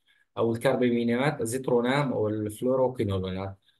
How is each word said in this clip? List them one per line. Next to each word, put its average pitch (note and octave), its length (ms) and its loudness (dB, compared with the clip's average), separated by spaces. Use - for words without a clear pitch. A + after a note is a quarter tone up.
أو A2+ 140 2
الكاربيمينات، A#2+ 880 2
الزيترونام B2+ 720 0
أو A2 160 0
الفلوروكينولونات. G#2+ 1300 -2